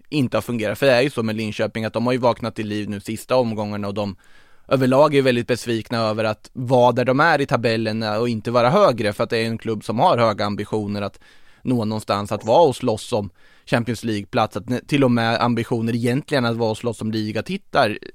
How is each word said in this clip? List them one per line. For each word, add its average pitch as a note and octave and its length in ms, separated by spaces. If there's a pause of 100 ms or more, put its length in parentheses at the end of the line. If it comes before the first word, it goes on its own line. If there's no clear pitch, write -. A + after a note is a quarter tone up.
inte B2+ 280
har G#2+ 40
fungerat. G#2+ 380
För C#3+ 60
det C3+ 60
är A#2+ 100
ju C#3+ 80
så A#2 140
med G#2+ 120
Linköping A2 500
att G#2 80
de A#2 120
har B2 80
ju B2+ 60
vaknat A#2 360
till G#2+ 120
liv G#2 220
nu G2+ 100
sista A2 360
omgångarna, G#2 520
och G2+ 60
de G2+ 220 (520)
överlag C3+ 480
är C#3 60
väldigt A#2+ 260
besvikna A#2 500
över A2 260
att A2 300
vara B2 380
där A#2+ 140
de C3 140
är D#3 220
i C#3 40
tabellen A2+ 580
och A2 260
inte A#2 220
vara A#2+ 180
högre, C3 440
för A#2+ 100
att A2 60
det A#2+ 80
är A2+ 80
en A2+ 120
klubb A2 260
som A2+ 160
har D#3+ 180
höga A2 280
ambitioner G#2 560
att G2 180 (420)
nå A#2+ 240
någonstans, G#2+ 460
att G#2+ 140
vara D3 220
och B2+ 80
slåss A#2 380
om G#2 160 (360)
Champions A#2 380
League-plats, A2 540
att G2 80
ne-, A#2+ 220
till C#3+ 160
och B2 80
med A#2 300
ambitioner A#2 540
egentligen B2 500
att A#2 120
vara A2+ 140
och A2 60
slåss A#2 240
om A2 100
ligatitlar A2 840 (180)